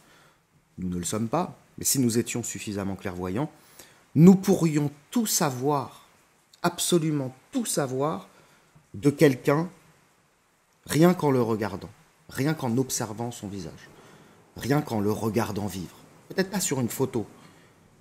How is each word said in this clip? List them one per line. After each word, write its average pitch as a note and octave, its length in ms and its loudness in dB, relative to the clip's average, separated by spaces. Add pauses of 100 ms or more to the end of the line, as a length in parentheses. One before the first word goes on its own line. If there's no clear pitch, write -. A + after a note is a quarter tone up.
(800)
nous F2+ 100 -6
ne F2+ 80 -4
le F2 80 -4
sommes A2 240 -4
pas, D3+ 300 -4 (180)
mais - 80 -10
si - 140 0
nous A#2+ 200 2
étions A#2 240 -2
suffisamment G2 540 -6
clairvoyants, F#2 560 -6 (640)
nous F3 200 12
pourrions D#3+ 560 2 (200)
tout A#3 160 0
savoir, C3+ 800 -2 (560)
absolument D#3 680 0 (200)
tout A#3 140 -2
savoir, D3 640 -4 (640)
de G#2 160 2
quelqu'un, D3 600 2 (1160)
rien E3+ 280 4
qu'en D#3+ 160 0
le B2+ 120 4
regardant, G#2 480 -2 (380)
rien D3 260 -2
qu'en B2 240 -2
observant A#2+ 520 -4
son G#2+ 180 -12
visage, F#2 420 -12 (640)
rien C#3 240 0
qu'en B2 180 -2
le G#2 140 2
regardant G#2 540 -2
vivre. F2+ 280 -8 (360)
Peut-être F#3+ 200 -4
pas G#3+ 80 -4
sur C3+ 220 -2
une A#2+ 80 -2
photo, B2+ 380 -4 (760)